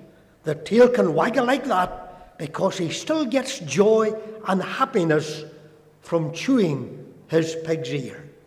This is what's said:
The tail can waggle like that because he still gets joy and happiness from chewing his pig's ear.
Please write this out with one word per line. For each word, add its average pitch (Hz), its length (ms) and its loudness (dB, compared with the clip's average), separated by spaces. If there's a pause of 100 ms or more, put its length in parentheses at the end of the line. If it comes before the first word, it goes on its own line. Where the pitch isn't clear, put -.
(440)
The 151 100 -2
tail 226 340 6
can 190 260 2
waggle 233 300 2
like 269 200 0
that - 760 -4
because 170 400 -2
he 165 120 -2
still 311 340 -2
gets 254 340 -4
joy 214 560 4 (320)
and 185 160 0
happiness 170 800 0 (600)
from 160 300 -2
chewing 160 800 -2 (140)
his 160 380 0
pig's 143 280 -4
ear. 143 380 -10 (160)